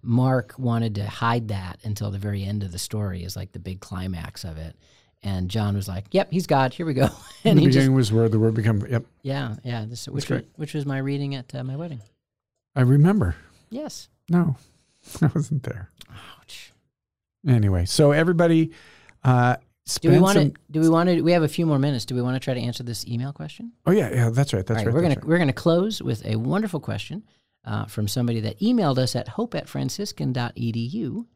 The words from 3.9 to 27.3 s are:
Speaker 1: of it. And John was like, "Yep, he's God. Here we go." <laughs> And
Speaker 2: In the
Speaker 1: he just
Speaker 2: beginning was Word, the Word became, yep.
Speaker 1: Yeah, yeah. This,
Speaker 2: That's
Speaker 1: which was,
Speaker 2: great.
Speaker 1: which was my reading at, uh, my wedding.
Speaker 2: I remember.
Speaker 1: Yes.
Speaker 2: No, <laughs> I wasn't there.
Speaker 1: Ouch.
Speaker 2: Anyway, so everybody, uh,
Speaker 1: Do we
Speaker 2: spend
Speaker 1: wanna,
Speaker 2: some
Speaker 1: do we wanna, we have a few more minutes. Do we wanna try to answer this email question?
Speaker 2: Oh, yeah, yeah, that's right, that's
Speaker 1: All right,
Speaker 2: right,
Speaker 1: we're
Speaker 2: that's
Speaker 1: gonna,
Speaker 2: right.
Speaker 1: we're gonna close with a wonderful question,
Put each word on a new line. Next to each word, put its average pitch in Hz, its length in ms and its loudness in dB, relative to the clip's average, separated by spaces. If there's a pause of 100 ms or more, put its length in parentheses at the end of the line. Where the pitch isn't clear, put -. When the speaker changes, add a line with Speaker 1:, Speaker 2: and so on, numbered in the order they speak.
Speaker 1:
of 82 140 -10
it. 80 180 -12 (460)
And 92 280 -4
John 104 260 -2
was 98 120 -4
like, 95 240 -8
"Yep, 190 200 0
he's 175 160 -2
God. 135 260 2
Here 165 140 -6
we 147 80 -2
go." 131 120 2 (200)
<laughs> - 160 -20
And 220 80 4
Speaker 2:
In 190 60 8
the 151 40 8
Speaker 1:
he 135 60 6
just 131 100 6
Speaker 2:
beginning 135 180 6
was 117 160 2
Word, 113 200 4
the 110 80 2
Word 113 160 4
became, 107 340 2
yep. 117 160 -2 (160)
Speaker 1:
Yeah, 135 420 -6
yeah. 117 220 -6
This, 117 200 -12
Speaker 2:
That's - 20 -14
Speaker 1:
which 139 220 -8
was, - 120 -2
Speaker 2:
great. - 140 -18
Speaker 1:
which 151 180 -10
was 147 140 -4
my 135 100 -4
reading 139 380 -4
at, 127 180 -14
uh, 131 100 -8
my 131 120 -8
wedding. 151 260 -10 (760)
Speaker 2:
I - 40 4
remember. 143 540 6 (340)
Speaker 1:
Yes. 277 400 -12 (200)
Speaker 2:
No, 170 280 2 (320)
<laughs> - 320 -10
I 160 120 4
wasn't 147 300 -2
there. 110 280 -10 (500)
Speaker 1:
Ouch. - 320 -20 (720)
Speaker 2:
Anyway, 101 380 4
so 143 260 4
everybody, 165 600 4 (520)
uh, 123 320 4 (460)
Speaker 1:
Do 160 80 4
we 180 60 10
Speaker 2:
spend 180 80 8
Speaker 1:
wanna, 196 180 6
Speaker 2:
some 147 120 2 (180)
Speaker 1:
do 156 100 0
we 165 80 6
wanna, 165 340 4
we 165 80 4
have 175 120 4
a 151 40 2
few 170 180 -2
more 151 120 2
minutes. 135 280 0
Do 127 100 -6
we 123 60 0
wanna 127 180 -2
try 135 160 -4
to 123 40 -4
answer 120 240 -6
this 117 240 -8
email 120 240 -6
question? 156 400 -14 (140)
Speaker 2:
Oh, 170 60 2
yeah, 185 200 2
yeah, 120 200 2
that's 135 220 0
right, 92 120 -2
that's - 60 -4
Speaker 1:
All 110 60 0
right, 110 100 -2
Speaker 2:
right, 117 60 0
Speaker 1:
we're 156 80 2
Speaker 2:
that's 160 140 4
Speaker 1:
gonna, - 60 -8
Speaker 2:
right. - 80 -8
Speaker 1:
we're 170 80 4
gonna 147 160 2
close 185 480 0
with - 240 -6
a 110 120 -2
wonderful 160 420 -2
question, 143 440 -10 (400)